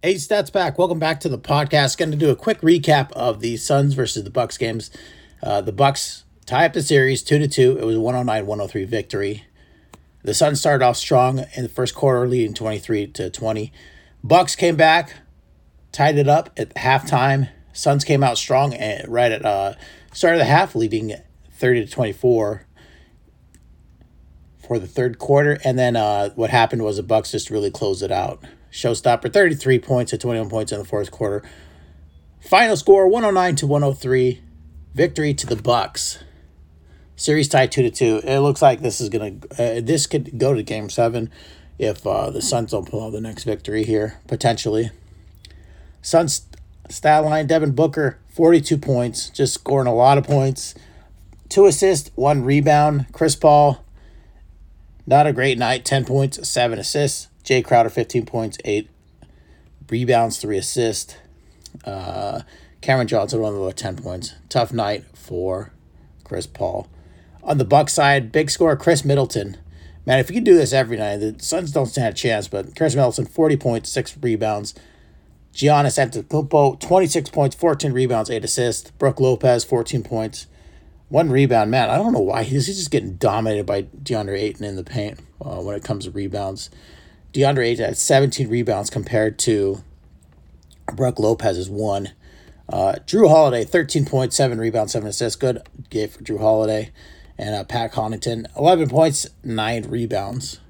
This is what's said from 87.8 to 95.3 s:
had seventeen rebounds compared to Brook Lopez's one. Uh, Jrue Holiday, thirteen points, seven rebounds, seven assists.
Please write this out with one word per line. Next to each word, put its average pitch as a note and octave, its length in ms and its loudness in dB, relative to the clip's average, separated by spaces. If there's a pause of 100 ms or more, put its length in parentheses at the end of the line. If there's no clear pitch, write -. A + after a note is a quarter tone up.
had - 120 -4
seventeen C3+ 500 2
rebounds G#2+ 420 -2
compared G#2+ 500 -2
to G2+ 420 0 (1120)
Brook B2 240 -2
Lopez's G#2 500 0
one. G2+ 440 -4 (560)
Uh, F#2+ 240 0 (140)
Jrue G#3 220 4
Holiday, C#3+ 360 6
thirteen D3 420 0
points, C3 300 -2
seven B2 240 0
rebounds, A2+ 320 -2
seven G#2+ 160 -6
assists. A2 260 -6